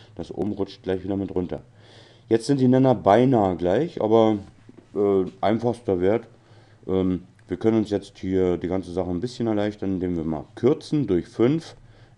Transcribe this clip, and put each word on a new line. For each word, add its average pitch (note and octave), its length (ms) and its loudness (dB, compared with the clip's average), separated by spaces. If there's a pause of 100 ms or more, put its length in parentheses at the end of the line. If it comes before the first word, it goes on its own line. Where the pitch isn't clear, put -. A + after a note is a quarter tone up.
(140)
das - 180 -12
Ohm G#2 200 -6
rutscht - 320 -8
gleich F#2+ 180 -2
wieder G2 140 -4
mit G2 180 -4
runter. E2+ 280 -4 (640)
Jetzt A2+ 180 2
sind C#3+ 140 2
die B2+ 80 4
Nenner B2+ 260 6
beinahe G2+ 600 4
gleich, G2+ 440 -2
aber, A2 380 4 (560)
äh, G2 300 2 (160)
einfachster G#2+ 600 -2
Wert, G#2+ 280 0 (580)
ähm, F#2 380 -2 (220)
wir F2+ 100 -6
können A2+ 220 2
uns G#2 120 -2
jetzt - 280 -6
hier F#2 380 0
die E2+ 120 -6
ganze F2 240 -6
Sache F2+ 180 -4
ein F2 100 -4
bisschen A#2+ 260 -6
erleichtern, G#2 480 -4
indem F2+ 220 -4
wir D#2+ 80 -4
mal D2+ 200 -6 (100)
kürzen. C#3+ 520 -2
Durch F2 200 0
fünf C#3 500 -2 (420)